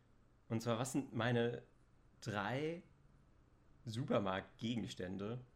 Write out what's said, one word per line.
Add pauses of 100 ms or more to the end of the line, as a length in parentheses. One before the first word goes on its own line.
(460)
Und
zwar,
was
sind
meine (600)
drei (1040)
Supermarktgegenstände, (160)